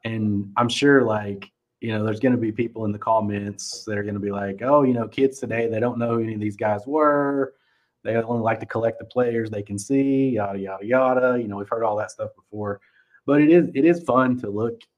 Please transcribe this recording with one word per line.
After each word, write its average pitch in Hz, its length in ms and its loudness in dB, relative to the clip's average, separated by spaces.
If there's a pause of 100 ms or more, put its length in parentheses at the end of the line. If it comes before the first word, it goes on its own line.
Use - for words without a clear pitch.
And 107 500 -2
I'm 120 140 2
sure, 139 340 6
like, 104 460 -4 (300)
you 113 100 -6
know, 107 140 -2
there's 110 160 -2
gonna 123 160 4
be 110 160 -2
people 113 320 -6
in 104 80 -2
the 104 60 -6
comments 104 840 -2
that 107 140 -4
are 101 60 -4
gonna 101 160 -6
be 101 100 -4
like, 98 320 -6
"Oh, 139 220 4
you 127 100 2
know, 113 140 -4
kids 131 320 0
today, 117 260 -2
they 110 140 -2
don't 123 180 -2
know 117 160 0
who 117 80 0
any 110 120 -4
of 104 60 -6
these 104 160 -4
guys 107 300 -2
were. 143 680 0 (500)
They - 120 -2
only 117 260 -2
like 113 180 0
to 107 60 -10
collect 113 340 -2
the 101 40 -12
players 117 460 -2
they 104 120 -6
can 101 160 -8
see, 135 520 2
yada, 101 280 -2
yada, 98 280 -8
yada." 127 540 2
You 110 80 -6
know, 101 80 -6
we've 101 120 -8
heard 113 140 -2
all 107 140 0
that 104 160 -6
stuff 107 240 -8
before. 104 440 -8 (460)
But 147 160 4
it 151 80 6
is, 170 240 6
it 135 100 2
is 170 200 4
fun 127 340 4
to 110 100 -6
look 113 320 -4 (180)